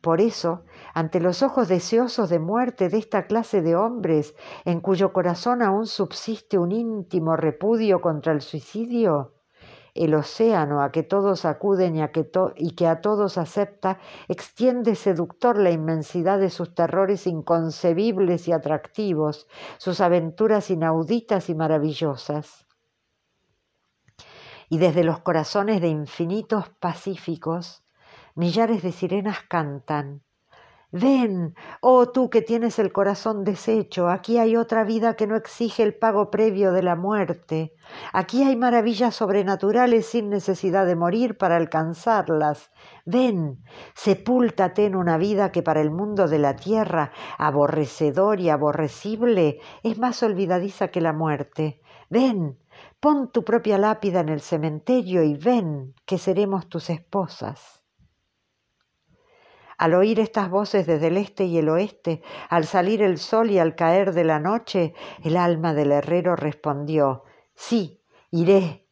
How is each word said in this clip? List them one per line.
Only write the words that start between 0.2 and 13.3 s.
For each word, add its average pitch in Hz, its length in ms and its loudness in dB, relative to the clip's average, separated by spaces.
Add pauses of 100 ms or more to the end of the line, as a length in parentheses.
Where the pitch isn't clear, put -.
eso, 175 440 -2 (300)
ante 165 240 -2
los 175 240 0
ojos 262 240 0
deseosos 220 640 0
de 170 80 2
muerte 208 500 -2
de 202 100 0
esta - 280 -2
clase 220 340 0
de 165 140 2
hombres, 185 600 0 (280)
en 170 160 0
cuyo 190 320 2
corazón 190 500 0
aún 202 240 0
subsiste - 720 -6
un 175 120 0
íntimo 196 640 -2
repudio 190 640 2
contra 160 320 -2
el 147 80 0
suicidio, 202 920 -2 (600)
el 156 200 2
océano 151 680 0
a 139 120 0
que 160 100 -2
todos 196 420 0
acuden 180 520 0
y 156 60 0
a 147 100 -4
que 160 100 -2
to-, 185 320 -2
y 170 220 -6
que 175 100 0
a 165 140 2
todos 208 360 0